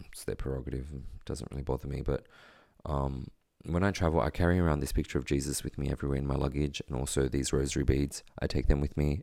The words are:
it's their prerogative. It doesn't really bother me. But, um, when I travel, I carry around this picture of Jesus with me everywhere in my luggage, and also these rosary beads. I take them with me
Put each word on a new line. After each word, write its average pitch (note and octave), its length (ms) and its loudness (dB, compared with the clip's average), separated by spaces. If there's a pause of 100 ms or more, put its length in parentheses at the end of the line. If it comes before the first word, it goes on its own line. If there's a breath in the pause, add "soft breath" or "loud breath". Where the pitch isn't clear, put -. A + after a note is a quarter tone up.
it's - 180 -16
their - 120 -6
prerogative. C2 580 -6
It - 320 -12
doesn't - 240 -8
really C2+ 140 -6
bother C2 240 -4
me. C#2 120 -4
But, - 260 0 (600 loud breath)
um, C#2 400 -2 (380)
when F2 200 2
I G2+ 80 4
travel, E2 280 2
I B1 100 2
carry F2 280 4
around D#2 220 4
this C2+ 100 -2
picture - 280 0
of B1+ 60 -2
Jesus C#2+ 380 0
with - 160 -6
me C2+ 100 -2
everywhere C#2 300 0
in C#2 80 -2
my C#2 80 0
luggage, C#2 540 0
and C2+ 80 -4
also C2+ 320 0
these C2+ 240 -2
rosary C#2 320 2
beads. C2+ 400 2 (160)
I C#2 80 0
take - 180 0
them C#2+ 140 6
with - 160 -2
me D2 260 2